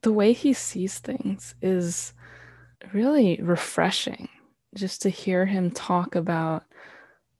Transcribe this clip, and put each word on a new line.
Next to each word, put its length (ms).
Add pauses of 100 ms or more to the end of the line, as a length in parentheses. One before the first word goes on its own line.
The 140
way 180
he 220
sees 440
things 600
is 540 (800)
really 480
refreshing, 880 (440)
just 280
to 80
hear 340
him 260
talk 440
about, 500 (760)